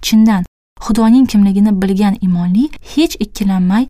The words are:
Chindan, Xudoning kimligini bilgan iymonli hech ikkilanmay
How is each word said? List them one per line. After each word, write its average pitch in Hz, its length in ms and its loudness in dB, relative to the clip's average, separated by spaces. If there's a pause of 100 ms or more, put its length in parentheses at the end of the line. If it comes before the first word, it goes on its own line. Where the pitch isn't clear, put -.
Chindan, 220 420 2 (360)
Xudoning 233 460 2
kimligini 202 560 2
bilgan 196 380 0
iymonli 180 500 0 (240)
hech 330 260 0
ikkilanmay 196 680 -2